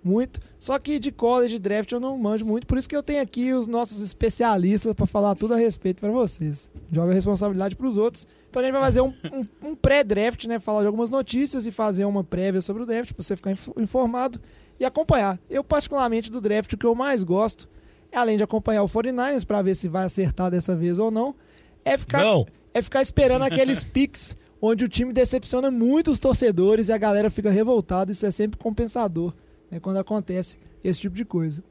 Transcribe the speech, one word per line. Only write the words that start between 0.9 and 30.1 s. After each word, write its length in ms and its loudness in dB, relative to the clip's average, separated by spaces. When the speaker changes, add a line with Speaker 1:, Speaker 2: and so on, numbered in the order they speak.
Speaker 1:
de 120 -4
college, 480 0
draft 320 -2
eu 80 -4
não 180 -4
manjo 280 -2
muito, 220 -2
por 100 2
isso 120 -2
que 60 -6
eu 80 0
tenho 180 -2
aqui 320 -2
os 140 0
nossos 340 -4
especialistas 920 2
pra 120 0
falar 300 2
tudo 180 -2
a 40 4
respeito 440 0
pra 100 0
vocês. 580 -2
Joga 200 2
a 20 4
responsabilidade 640 0
pros 220 -2
outros. 300 0
Então 120 -2
a 40 2
gente 80 0
vai 80 2
fazer 200 4
um, 120 2
um, 140 -6
um 60 -6
pré-draft, 720 2
né? 140 -4
Falar 220 0
de 60 2
algumas 240 0
notícias 560 -2
e 40 -6
fazer 340 0
uma 180 0
prévia 380 0
sobre 220 -4
o 20 -6
draft 280 -4
pra 100 -12
você 120 -4
ficar 160 -4
inf-, 260 -6
informado 600 -2
e 60 0
acompanhar. 520 0
Eu, 140 -2
particularmente, 680 -2
do 100 -10
draft, 320 -2
o 40 -8
que 80 -4
eu 100 4
mais 280 -2
gosto, 440 -2
é, 60 -4
além 200 2
de 60 2
acompanhar 400 0
o 40 0
forty-niners 560 -2
pra 180 0
ver 140 2
se 120 -6
vai 180 -2
acertar 440 -2
dessa 260 0
vez 240 0
ou 120 0
não, 240 -2
é 140 2
ficar, 260 0
Speaker 2:
Não. 220 4
Speaker 1:
é 80 0
ficar 200 0
esperando 420 4
aqueles 420 2
Speaker 2:
<laughs> 0 -
Speaker 1:
picks 500 -2
onde 240 2
o 40 -2
time 220 -2
decepciona 580 2
muito 400 4
os 100 2
torcedores 680 4
e 60 0
a 40 2
galera 320 2
fica 220 0
revoltada. 640 2
Isso 120 -2
é 60 0
sempre 260 -2
compensador, 720 -2
né, 120 -10
quando 160 -2
acontece 600 -4